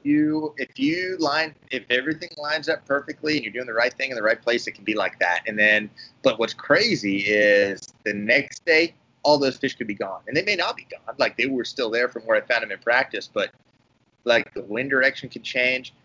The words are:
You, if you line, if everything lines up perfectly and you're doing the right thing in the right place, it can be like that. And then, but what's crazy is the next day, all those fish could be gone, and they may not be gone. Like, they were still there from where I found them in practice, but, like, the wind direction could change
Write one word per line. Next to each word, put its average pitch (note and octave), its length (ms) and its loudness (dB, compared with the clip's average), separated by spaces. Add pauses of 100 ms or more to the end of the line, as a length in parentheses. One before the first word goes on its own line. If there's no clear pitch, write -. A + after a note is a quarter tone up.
You, D3+ 560 0
if B2+ 200 -8
you F3 400 -2
line, D#3 380 -2 (160)
if B2+ 180 -6
everything D3+ 480 -2
lines D3 320 -4
up D3+ 160 -4
perfectly D3 500 -4
and C3 80 -2
you're G#2+ 80 -10
doing B2 140 -8
the A#2 80 -10
right A#2+ 200 2
thing C3 180 -6
in B2 40 -6
the A2 60 -4
right A2 180 2
place, A#2+ 280 0
it G#2+ 60 -10
can G2+ 100 -20
be G#2+ 100 -2
like G2 260 -2
that. F2 280 2
And G#2+ 100 -6
then, G#2+ 320 4 (320)
but B2+ 160 2
what's A2+ 160 -2
crazy C#3 680 0
is G2+ 600 4 (220)
the G#2 100 -4
next A#2 520 0
day, E3 280 2 (300)
all D3 140 4
those C3+ 200 0
fish - 180 -4
could A2+ 120 -8
be G2+ 80 -6
gone, G2 320 -8
and C3 100 -2
they F#3 60 0
may G3+ 120 0
not F3+ 220 -4
be - 120 -20
gone. - 280 -14
Like, A#2+ 180 0
they A#2+ 120 0
were B2+ 180 -2
still A#2+ 240 -4
there A#2+ 180 0
from A#2 140 -10
where A2 160 2
I G2+ 40 2
found A2+ 220 0
them G#2 80 -10
in F#2+ 80 -8
practice, A#2+ 520 0
but, G2+ 200 -4 (720)
like, A#2 300 2
the G2+ 80 -10
wind A#2 280 -6
direction C3+ 380 0
could - 160 -16
change B2+ 500 -2 (120)